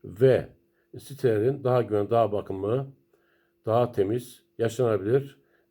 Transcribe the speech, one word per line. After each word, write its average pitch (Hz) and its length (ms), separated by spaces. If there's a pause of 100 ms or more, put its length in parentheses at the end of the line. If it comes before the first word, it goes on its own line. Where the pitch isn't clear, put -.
ve 120 440 (520)
sitelerin 131 640
daha 123 180
güvenli, 104 280
daha 113 220
bakımlı, 101 560 (800)
daha 120 260
temiz, 110 520 (140)
yaşanabilir 117 840 (320)